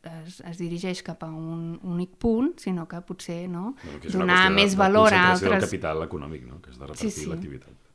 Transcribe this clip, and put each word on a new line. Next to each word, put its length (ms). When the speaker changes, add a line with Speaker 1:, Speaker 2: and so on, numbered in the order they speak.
Speaker 1:
es, 420
es 160
dirigeix 400
cap 220
a 100
un 480
únic 380
punt, 420
sinó 260
que 140
potser, 480
no, 240
Speaker 2:
Bueno, 160
que 100
és 40
una 140
Speaker 1:
donar 160
Speaker 2:
qüestió 60
de, 120
Speaker 1:
més 120
Speaker 2:
de 40
Speaker 1:
valor 300
a 240
Speaker 2:
concentració 160
del 80
Speaker 1:
altres 160
Speaker 2:
capital 320
econòmic, 420
no? 160
Que 80
és 80
de 80
repartir 240
Speaker 1:
Sí, 140
sí. 100
Speaker 2:
l'activitat. 460